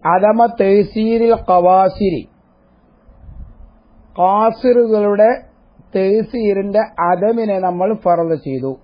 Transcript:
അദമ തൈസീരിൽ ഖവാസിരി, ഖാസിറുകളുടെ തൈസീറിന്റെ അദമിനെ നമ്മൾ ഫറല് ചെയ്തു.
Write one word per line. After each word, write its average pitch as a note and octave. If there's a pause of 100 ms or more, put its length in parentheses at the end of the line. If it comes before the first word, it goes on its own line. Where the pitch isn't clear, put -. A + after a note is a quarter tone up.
(140)
അദമ G#3+ (200)
തൈസീരിൽ A3 (160)
ഖവാസിരി, F#3 (1900)
ഖാസിറുകളുടെ G#3+ (680)
തൈസീറിന്റെ G3+ (280)
അദമിനെ G#3 (100)
നമ്മൾ F3+ (160)
ഫറല് E3+
ചെയ്തു. C3+ (120)